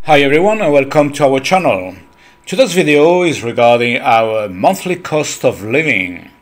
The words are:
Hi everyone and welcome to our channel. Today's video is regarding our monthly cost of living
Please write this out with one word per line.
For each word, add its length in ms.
Hi 140
everyone 400
and 100
welcome 400
to 140
our 160
channel. 520
Today's 260
video 520
is 200
regarding 540
our 500
monthly 480
cost 480
of 180
living 720